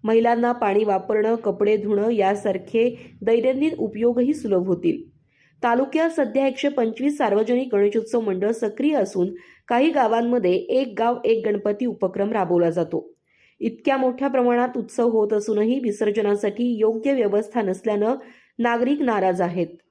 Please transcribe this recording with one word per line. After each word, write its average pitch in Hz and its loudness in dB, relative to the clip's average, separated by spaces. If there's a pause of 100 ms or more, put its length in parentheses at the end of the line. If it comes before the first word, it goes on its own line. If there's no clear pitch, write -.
महिलांना 233 2
पाणी 220 0
वापरणं, 208 0
कपडे 208 0
धुणं 202 0
यासारखे 208 -2
दैनंदिन 254 2
उपयोगही 233 0
सुलभ 190 0
होतील. 170 -2 (520)
तालुक्यात 269 2
सध्या 269 0
एकशे 269 0
पंचवीस 269 -2
सार्वजनिक 240 2
गणेशोत्सव 220 2
मंडळ 202 -2
सक्रिय 233 -2
असून 185 0 (340)
काही 254 2
गावांमध्ये 233 2
एक 247 0
गाव 233 0
एक 226 2
गणपती 208 -2
उपक्रम 196 -2
राबवला 175 2
जातो. 165 -4 (460)
इतक्या 233 -2
मोठ्या 254 -2
प्रमाणात 247 2
उत्सव 233 -2
होत 214 2
असूनही 214 0
विसर्जनासाठी 208 -2
योग्य 226 0
व्यवस्था 214 0
नसल्यानं 208 -2 (440)
नागरिक 240 0
नाराज 190 0
आहेत. 175 0 (240)